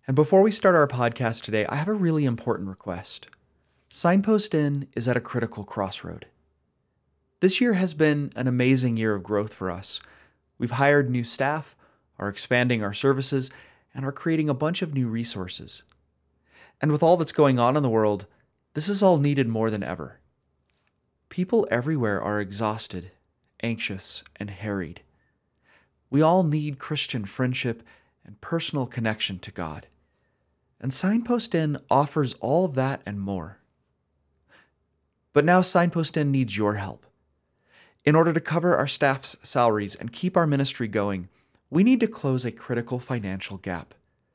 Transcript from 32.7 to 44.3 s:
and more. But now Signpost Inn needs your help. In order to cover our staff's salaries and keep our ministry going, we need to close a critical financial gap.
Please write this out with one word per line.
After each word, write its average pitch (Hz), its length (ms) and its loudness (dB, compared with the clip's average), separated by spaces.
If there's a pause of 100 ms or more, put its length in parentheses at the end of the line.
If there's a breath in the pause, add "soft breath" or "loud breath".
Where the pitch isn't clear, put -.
and 101 160 -8
more. 95 380 -6 (1800 soft breath)
But 147 100 4
now 180 180 6
Signpost 175 540 2
Inn 151 140 2
needs 131 260 0
your 104 200 0
help. 98 320 -10 (960 soft breath)
In 151 100 6
order 165 160 6
to 160 80 0
cover 170 380 0
our 156 100 2
staff's - 540 0
salaries 107 540 2
and - 180 -10
keep 180 240 -2
our 170 80 4
ministry 139 420 0
going, 101 420 -2 (420)
we 175 120 4
need 254 180 6
to 226 60 4
close 131 380 -2
a 113 60 -4
critical 120 480 -4
financial 98 580 -6
gap. 90 380 -8 (400)